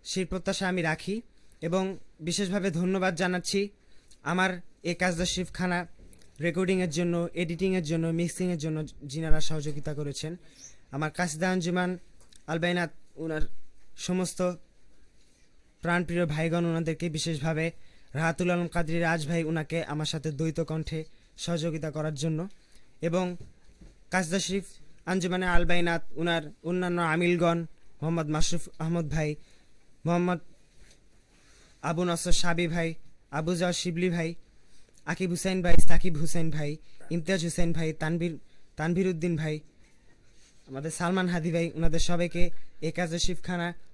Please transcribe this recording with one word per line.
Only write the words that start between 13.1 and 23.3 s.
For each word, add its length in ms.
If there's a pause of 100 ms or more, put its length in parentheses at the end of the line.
ওনার 260 (560)
সমস্ত 440 (1400)
প্রাণপ্রিয় 440
ভাইগণ, 400
ওনাদেরকে 440
বিশেষভাবে 640 (420)
রাহাতুল 380
আলম 160
কাদরি 320
রাজ 280
ভাই, 160
ওনাকে 400
আমার 220
সাথে 260
দ্বৈত 280
কণ্ঠে 440 (340)
সহযোগিতা 540
করার 220
জন্য, 340 (540)
এবং 340 (760)